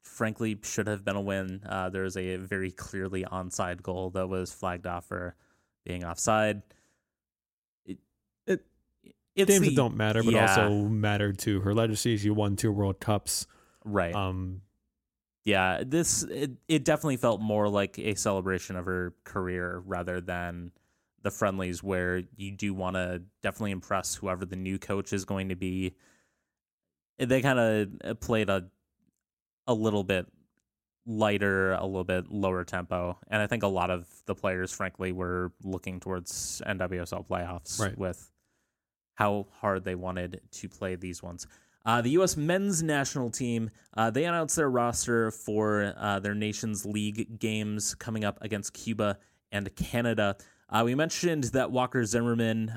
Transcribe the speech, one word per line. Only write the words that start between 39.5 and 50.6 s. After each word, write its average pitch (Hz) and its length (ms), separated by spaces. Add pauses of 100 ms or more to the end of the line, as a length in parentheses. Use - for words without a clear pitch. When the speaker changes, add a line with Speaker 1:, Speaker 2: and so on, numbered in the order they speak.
Speaker 1:
hard 95 240
they 92 100
wanted 90 460 (100)
to - 160
play 92 300
these 90 260
ones. 87 240 (380)
Uh, 117 160
the 120 80
U 175 140
S 180 120
men's 170 480
national 139 480
team, 117 380 (260)
uh, 113 160
they 139 140
announced 170 320
their 147 120
roster 120 640
for, 104 640
uh, 101 240
their 104 160
Nations 107 500
League 107 540
games 107 560
coming 110 300
up 101 160
against 104 320
Cuba 104 440 (360)
and 101 240
Canada. 110 580 (320)